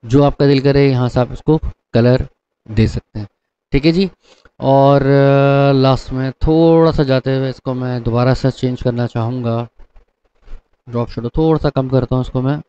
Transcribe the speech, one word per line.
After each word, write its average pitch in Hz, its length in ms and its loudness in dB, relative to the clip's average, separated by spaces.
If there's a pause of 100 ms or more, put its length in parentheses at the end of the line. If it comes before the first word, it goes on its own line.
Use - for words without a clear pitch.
जो 127 200 2
आपका 143 240 2
दिल 139 140 2
करे 139 260 2
यहाँ 127 220 0
से 127 100 -2
आप 123 120 -2
इसको 151 260 -2 (360)
color 123 340 2 (400)
दे 110 200 0
सकते - 320 -8
हैं। 101 80 -10 (460)
ठीक 135 120 0
है 165 60 4
जी, 180 180 0 (500)
और, 139 420 4
अ, 139 720 2
last 131 380 0
में 131 200 -6 (100)
थोड़ा 165 500 4
सा 151 120 0
जाते 131 340 0
हुए 131 120 -4
इसको 131 240 -8
मैं 127 300 -6
दोबारा 120 300 0
से 131 180 0
change 127 300 -4
करना 120 260 -2
चाहूँगा, 117 600 -4 (1200)
Drop 120 220 -6
shadow 117 280 -8
थोड़ा 160 220 2
सा 147 120 -2
कम 131 180 -4
करता 127 260 0
हूँ 127 80 0
इसको 127 180 -6
मैं। 143 280 -2